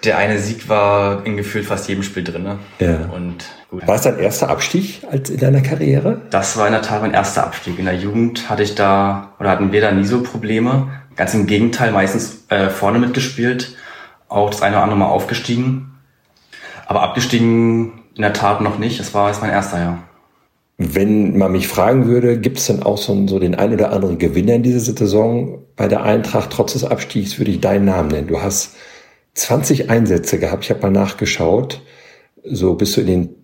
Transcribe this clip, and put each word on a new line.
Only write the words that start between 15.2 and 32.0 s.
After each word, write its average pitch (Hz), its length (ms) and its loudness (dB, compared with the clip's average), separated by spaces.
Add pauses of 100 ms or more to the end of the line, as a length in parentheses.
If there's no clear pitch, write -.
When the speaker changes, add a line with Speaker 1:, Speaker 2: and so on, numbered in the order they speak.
Speaker 1:
Aber 98 160 0
abgestiegen 117 1000 2 (120)
in 110 80 -6
der 101 120 0
Tat 104 260 0
noch 104 180 -2
nicht. 110 220 -4
Das - 140 -10
war 101 160 2
jetzt 104 120 -6
mein 107 80 -2
erster, 98 280 -2
ja. 85 200 -2 (800)
Speaker 2:
Wenn 98 600 2
man 95 140 4
mich 92 160 0
fragen 117 400 4
würde, 120 320 4
gibt's - 280 -2
denn 98 180 0
auch 101 140 2
so - 120 -4
einen, 98 160 2
so 95 140 0
den 87 160 2
ein 104 160 2
oder 107 180 2
anderen 92 280 0
Gewinner 87 360 2
in 117 80 2
dieser 123 160 2
Saison 113 800 0 (160)
bei 98 140 0
der - 160 0
Eintracht? 107 480 0
Trotz - 220 0
des 131 100 -2
Abstiegs - 540 -4
würde 104 120 0
ich 92 100 0
deinen 98 260 2
Namen 87 240 0
nennen. 76 180 -2
Du 82 120 -2
hast - 360 -4 (580)
zwanzig - 560 0
Einsätze 98 480 2
gehabt. 82 260 -4
Ich - 60 -6
hab 101 120 -2
mal 98 80 2
nachgeschaut. 98 920 0 (640)